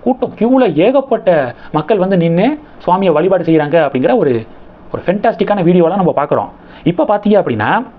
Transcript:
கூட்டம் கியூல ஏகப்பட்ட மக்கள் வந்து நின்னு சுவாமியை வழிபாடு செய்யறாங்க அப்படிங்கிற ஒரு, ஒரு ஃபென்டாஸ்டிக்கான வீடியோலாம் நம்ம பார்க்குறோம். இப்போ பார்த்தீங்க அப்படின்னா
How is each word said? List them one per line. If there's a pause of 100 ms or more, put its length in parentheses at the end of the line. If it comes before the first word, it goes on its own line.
கூட்டம்
கியூல (200)
ஏகப்பட்ட (440)
மக்கள்
வந்து
நின்னு (300)
சுவாமியை
வழிபாடு
செய்யறாங்க
அப்படிங்கிற
ஒரு, (560)
ஒரு
ஃபென்டாஸ்டிக்கான
வீடியோலாம்
நம்ம
பார்க்குறோம். (340)
இப்போ
பார்த்தீங்க
அப்படின்னா (280)